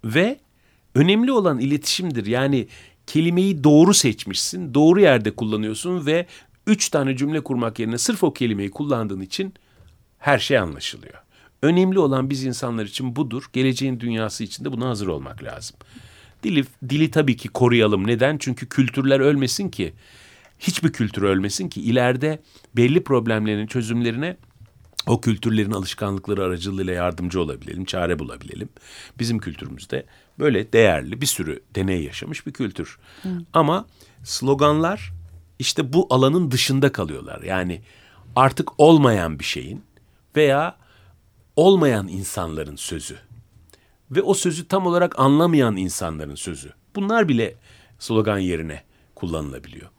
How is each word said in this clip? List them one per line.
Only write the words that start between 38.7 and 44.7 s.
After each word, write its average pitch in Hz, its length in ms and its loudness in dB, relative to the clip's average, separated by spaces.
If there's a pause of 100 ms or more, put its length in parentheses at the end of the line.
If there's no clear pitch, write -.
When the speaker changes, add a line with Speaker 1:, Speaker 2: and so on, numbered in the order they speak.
Speaker 1:
olmayan 113 600 6
bir - 40 -12
şeyin 78 400 -10 (520)
veya 151 420 2 (800)
olmayan 151 520 4
insanların 80 680 -8
sözü - 420 -10 (920)
ve 151 100 0
o 165 120 2
sözü 170 340 -2
tam 190 180 0